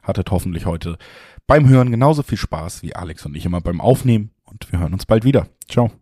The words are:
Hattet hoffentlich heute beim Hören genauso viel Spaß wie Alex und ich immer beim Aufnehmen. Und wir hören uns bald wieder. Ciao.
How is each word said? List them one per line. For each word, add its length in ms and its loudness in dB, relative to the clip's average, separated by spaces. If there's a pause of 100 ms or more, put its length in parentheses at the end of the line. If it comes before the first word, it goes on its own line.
Hattet 300 -4
hoffentlich 340 -4
heute 320 -6 (480)
beim 240 6
Hören 220 6
genauso 320 2
viel 160 -4
Spaß 420 -8
wie 140 -12
Alex 320 -12
und 80 -12
ich 100 -12
immer 160 -2
beim 180 -4
Aufnehmen. 520 2 (140)
Und 260 -16
wir 80 -2
hören 140 -2
uns 120 -6
bald 200 2
wieder. 220 2 (220)
Ciao. 220 0 (100)